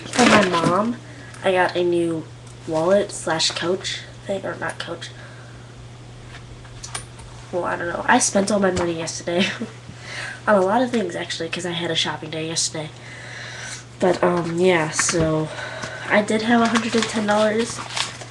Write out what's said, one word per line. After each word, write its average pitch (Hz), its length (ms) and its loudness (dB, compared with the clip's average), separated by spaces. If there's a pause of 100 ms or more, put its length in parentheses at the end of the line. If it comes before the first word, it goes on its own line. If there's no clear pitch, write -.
(120)
for 247 140 6
my 214 240 8
mom, 175 480 2 (460)
I 190 80 4
got 180 240 4
a 175 80 4
new 170 420 2 (420)
wallet 180 440 4
slash - 400 0
coach - 500 -2 (240)
thing, 196 200 -4
or 170 100 -4
not 165 240 -6
coach. 165 300 -8 (2500)
Well, 175 120 0
I 180 120 -2
don't 175 120 -6
know. 196 200 -4
I 247 120 8
spent 202 320 2
all 208 80 4
my 190 120 4
money 175 260 0
yesterday 175 500 0 (500)
<laughs> - 500 -8
on 214 80 8
a 190 60 6
lot 202 200 4
of 240 100 2
things, 202 240 0
actually, 165 340 -4
'cause 175 160 -6
I 175 60 -2
had 170 200 -2
a 165 40 0
shopping 156 360 -2
day 160 160 -4
yesterday. 156 420 -4 (1120)
But, 180 240 4
um, 170 360 2
yeah, 175 300 6
so... 156 580 2 (640)
I 208 120 6
did 214 180 2
have 233 200 6
a 226 60 6
hundred 226 280 0
and 226 80 4
ten 220 240 -2
dollars, 214 520 2 (520)